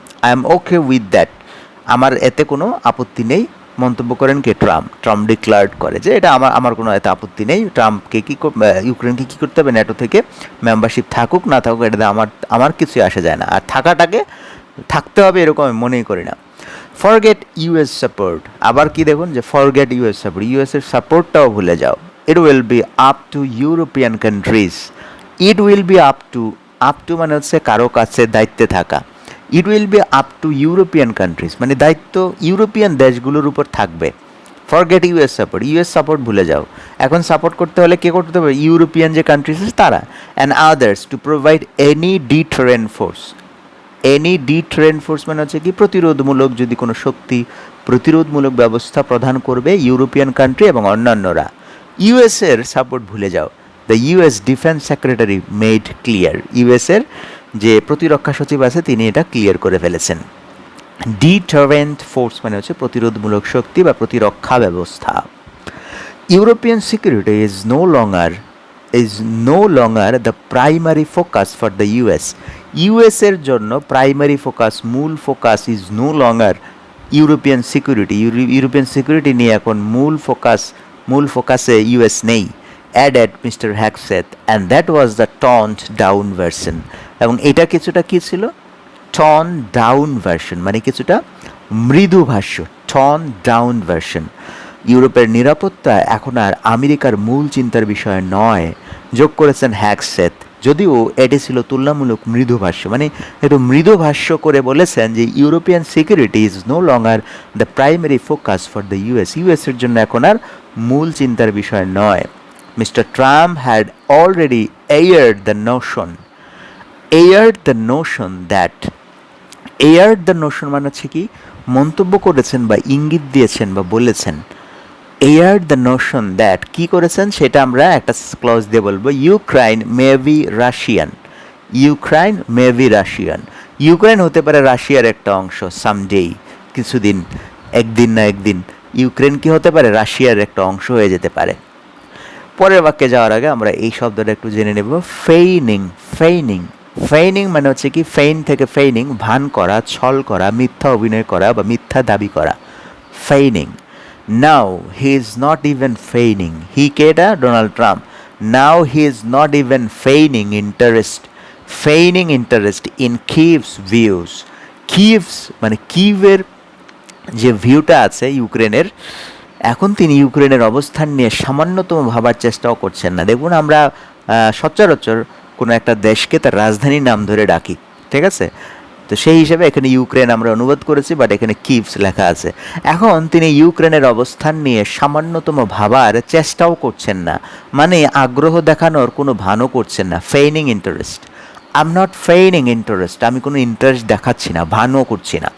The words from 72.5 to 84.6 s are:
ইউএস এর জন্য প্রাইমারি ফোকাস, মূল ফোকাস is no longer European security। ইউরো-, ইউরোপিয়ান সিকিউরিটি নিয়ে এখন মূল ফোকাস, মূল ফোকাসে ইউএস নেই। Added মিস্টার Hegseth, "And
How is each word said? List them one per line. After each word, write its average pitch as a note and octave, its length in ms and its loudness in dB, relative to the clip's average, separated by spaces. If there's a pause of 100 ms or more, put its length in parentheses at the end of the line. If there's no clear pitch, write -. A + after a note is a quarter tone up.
ইউএস G#3+ 480 2
এর G3 200 0
জন্য B2 460 -2
প্রাইমারি C#3 480 2
ফোকাস, A#2 480 -4
মূল C#3+ 320 -4
ফোকাস A#2+ 520 -2
is G#2 320 -6
no C#3 120 0
longer A#2 420 2 (580)
European C#3+ 500 2 (140)
security। A#2 380 -2
ইউরো-, A#2 360 -2
ইউরোপিয়ান C3 360 0
সিকিউরিটি C#3+ 480 0
নিয়ে A#2+ 180 2
এখন G#2+ 240 0
মূল B2 400 -2
ফোকাস, B2 560 -2 (360)
মূল C#3 180 0
ফোকাসে B2 540 0
ইউএস A#2 440 0
নেই। A2 240 0 (460)
Added B2+ 340 4 (160)
মিস্টার A2+ 280 -6
Hegseth, G#2+ 840 -4
"And F#2+ 160 -4